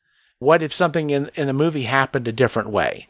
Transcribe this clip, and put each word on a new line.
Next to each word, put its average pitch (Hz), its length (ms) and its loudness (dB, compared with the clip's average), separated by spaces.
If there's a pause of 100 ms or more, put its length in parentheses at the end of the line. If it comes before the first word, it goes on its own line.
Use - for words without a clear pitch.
(380)
What 160 240 4
if 151 100 -4
something 160 380 0
in, 143 240 0
in 147 140 -2
a 135 40 0
movie 151 300 0
happened 131 460 0
a 113 40 -2
different 113 380 0
way? 82 400 -2